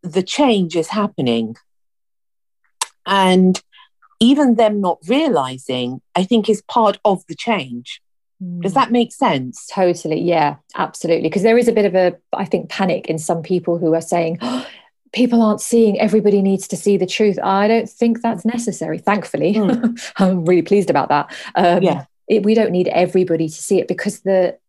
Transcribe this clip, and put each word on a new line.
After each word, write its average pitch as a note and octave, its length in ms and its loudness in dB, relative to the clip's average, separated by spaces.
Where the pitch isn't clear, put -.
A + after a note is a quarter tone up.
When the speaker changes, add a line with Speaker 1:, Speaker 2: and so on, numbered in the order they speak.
Speaker 1:
the F#3 220 -4
change G3+ 520 0
is E3 120 -2
happening. A#2+ 680 -2
And F#3 560 4
even C4 360 4
them G#3+ 260 2
not F3+ 160 0
realising, C3 920 -2
I F3+ 80 0
think, G#3+ 260 2
is G#3+ 140 0
part G#3+ 420 2
of F#3+ 220 0
the D#3 80 -10
change. C3 680 -6
Does F#3+ 100 -4
Speaker 2:
Mm. F#3 40 -6
Speaker 1:
that B3 160 0
make A#3+ 220 0
sense? C#3 540 -4
Speaker 2:
Totally, F3 540 -2
yeah, D#3+ 340 0
absolutely. D#3+ 540 -2
'Cause F#3 140 -2
there A3+ 160 4
is A#3+ 80 2
a G#3+ 60 2
bit G#3 120 2
of F3+ 80 0
a, F3+ 220 2
I F#3+ 120 -6
think, E3+ 240 -4
panic - 380 -4
in D#3+ 120 -4
some E3 240 -4
people F3 340 -2
who D#3+ 160 0
are E3 80 0
saying, E3 380 -2
<gasps> - 20 -10
"Oh, B3 240 -6
people A#3+ 300 2
aren't G#3+ 180 0
seeing, A3+ 380 2
everybody G3+ 420 2
needs F#3+ 280 0
to F#3 80 -6
see G3+ 200 2
the F3+ 80 0
truth." G3 380 0
I G3 240 2
don't A3+ 220 0
think A#3 320 -2
that's A3+ 240 -4
necessary, G3+ 520 -4
thankfully. G3+ 580 -2
Speaker 1:
Mm. - 560 -2
Speaker 2:
<laughs> - 60 -16
I'm F#3 280 2
really F3+ 180 4
pleased G3 260 2
about C#3+ 200 0
that. C#3+ 220 0
Um, F3 280 4
Speaker 1:
Yeah. D#3+ 220 0
Speaker 2:
it, G#3 160 0
we G#3+ 120 2
don't A3 160 2
need F3+ 160 0
everybody F3 600 0
to - 120 -14
see G3 180 0
it - 80 -4
because F#3 340 -6
the F#3 360 0